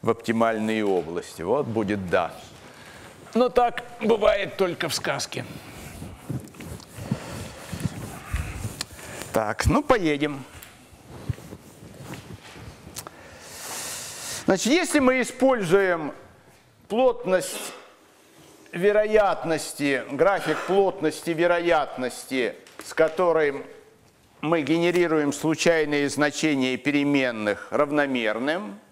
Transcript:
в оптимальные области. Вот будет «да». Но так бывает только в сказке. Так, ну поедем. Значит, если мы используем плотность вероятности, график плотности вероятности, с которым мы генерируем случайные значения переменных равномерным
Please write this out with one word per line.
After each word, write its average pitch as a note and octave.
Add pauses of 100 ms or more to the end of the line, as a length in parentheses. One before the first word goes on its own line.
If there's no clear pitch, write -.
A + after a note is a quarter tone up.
в A2+
оптимальные A2
области. F2
Вот B2+
будет G#2
«да». F2 (1000)
Но A#3+
так A#3+ (160)
бывает G#3
только F3
в C3+
сказке. - (4000)
Так, G#2+
ну C4
поедем. D3 (4000)
Значит, G3
если D#4
мы B3+
используем F#3+ (760)
плотность A3+ (1000)
вероятности, F3
график D#3 (100)
плотности F3
вероятности, D#3 (280)
с -
которым D#3 (800)
мы D#3+
генерируем E3
случайные D3+
значения C#3
переменных C3
равномерным C#3+ (140)